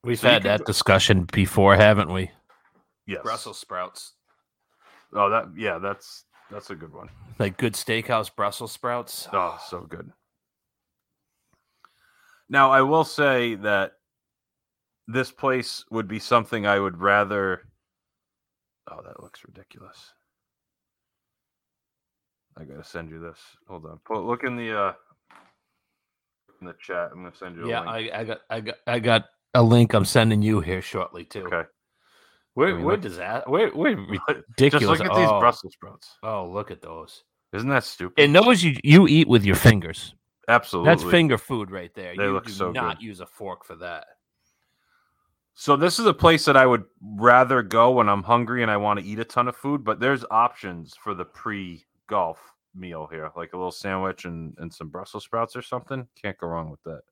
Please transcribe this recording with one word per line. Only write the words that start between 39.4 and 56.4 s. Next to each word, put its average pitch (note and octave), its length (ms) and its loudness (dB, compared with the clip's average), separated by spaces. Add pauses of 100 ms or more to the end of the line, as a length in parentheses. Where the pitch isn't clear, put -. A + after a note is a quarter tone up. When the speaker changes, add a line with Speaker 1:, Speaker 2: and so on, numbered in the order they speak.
Speaker 1:
your F#2+ 120 4
fingers. G2 580 2 (340)
Speaker 2:
Absolutely. A#2 420 2
Speaker 1:
That's E3+ 200 4
finger D#3+ 280 4
food G#2+ 320 -8
right F2+ 240 -14
there. F2+ 220 -14
Speaker 2:
They G2+ 80 -2
Speaker 1:
You G2 80 0
Speaker 2:
look F#2 140 -4
Speaker 1:
do A2 60 -14
Speaker 2:
so F#2+ 200 -6
Speaker 1:
not A2+ 240 -6
Speaker 2:
good. A2+ 60 -20
Speaker 1:
use G#2 180 -16
a F2 60 -16
fork F#2 380 -14
for F2 120 -18
that. E2+ 300 -14 (1500)
Speaker 2:
So D3 220 0
this E3+ 220 0
is A3+ 80 0
a F#3 80 4
place E3 320 4
that C#3+ 100 4
I C3 100 8
would A#2 180 2 (180)
rather A#2+ 600 4
go A2+ 300 4
when A#2 160 4
I'm G2+ 140 0
hungry A#2+ 400 0
and A2 80 -2
I G#2 80 0
wanna G#2 260 -2
eat G#2 140 -10
a A2+ 60 -6
ton B2 240 -4
of A#2+ 80 -10
food, C#3+ 280 -6
but G#2+ 160 -4
there's B2+ 300 0
options F#2+ 680 -4
for G#2 180 -8
the F2 120 -10
pre-golf F#2+ 1120 -8 (360)
meal F2 360 -14
here, D#2 260 -12
like E2+ 160 -12
a F#2 40 -14
little F2+ 140 -8
sandwich F#2+ 540 -8
and, E2 340 -12
and E2 140 -14
some D#2+ 160 -18
Brussels F#2 360 -14
sprouts A#2 300 -8
or B2 80 -10
something. B2+ 460 -12 (120)
Can't G2+ 180 -10
go E2+ 80 -10